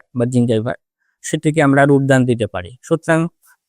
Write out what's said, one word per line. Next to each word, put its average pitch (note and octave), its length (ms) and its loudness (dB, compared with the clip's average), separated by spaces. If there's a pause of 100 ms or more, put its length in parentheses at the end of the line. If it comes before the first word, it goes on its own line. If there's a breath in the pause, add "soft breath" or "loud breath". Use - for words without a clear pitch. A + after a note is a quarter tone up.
(160)
বা A#2+ 100 -2
জিঞ্জাইভার, A#2+ 500 -2 (460)
সেটিকে D#3 400 -2
আমরা C#3 240 4
রূপদান C3+ 400 2
দিতে A#2 220 -2
পারি। F#2 340 -12
সুতরাং E3 460 -2 (420 soft breath)